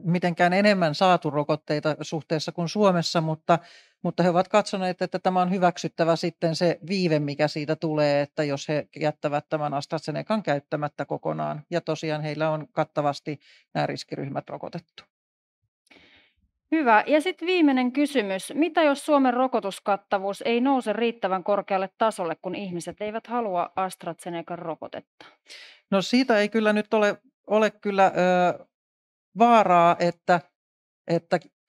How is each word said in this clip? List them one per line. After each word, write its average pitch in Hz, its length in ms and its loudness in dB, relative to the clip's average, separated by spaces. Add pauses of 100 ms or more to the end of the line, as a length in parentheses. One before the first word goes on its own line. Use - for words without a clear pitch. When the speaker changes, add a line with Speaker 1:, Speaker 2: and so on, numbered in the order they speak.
Speaker 1:
mitenkään 175 500 2
enemmän 185 420 2
saatu 180 340 2
rokotteita 147 720 -2
suhteessa 156 500 -6
kuin 170 180 -6
Suomessa, 180 520 2
mutta, 160 380 2 (420)
mutta 175 220 -2
he 180 60 4
ovat 180 180 2
katsoneet, 190 540 -2
että 180 180 -4
tämä 185 220 2
on 180 100 0
hyväksyttävä 170 640 0
sitten 160 400 -4
se 170 320 0
viive, 180 320 0
mikä 147 280 -2
siitä 151 280 -4
tulee, 147 460 0
että 147 220 -4
jos 143 260 -4
he 151 180 -4 (120)
jättävät 151 500 -4
tämän 147 240 -4
AstraZenecan 151 680 -6
käyttämättä 147 640 -4
kokonaan. 151 640 -6
Ja 170 120 -2
tosiaan 151 400 -6
heillä 156 280 -4
on 151 220 -4
kattavasti 147 680 -4 (340)
nämä 151 140 -2
riskiryhmät 143 600 -10
rokotettu. - 540 -14 (1700)
Speaker 2:
Hyvä. 240 360 4
Ja 294 140 4
sit 359 200 -6
viimeinen 294 500 2
kysymys. 254 640 -2
Mitä 320 280 2
jos 277 220 0
Suomen 269 280 4
rokotuskattavuus 202 1120 -2
ei 233 160 2
nouse 254 320 2
riittävän 208 500 -2
korkealle 190 540 0
tasolle, 190 440 -2
kun 180 140 -6
ihmiset 175 460 -10
eivät 214 260 -8
halua 220 480 -2
AstraZenecan 175 840 -8
rokotetta? - 640 -12 (640)
Speaker 1:
No 196 100 2
siitä 247 360 2
ei 208 120 2
kyllä 214 240 0
nyt 208 200 -2
ole, 208 240 2 (300)
ole 208 240 2
kyllä, 196 340 2
ö, 180 600 2 (720)
vaaraa, 185 640 6
että, 175 420 0 (680)
että 170 320 -2 (300)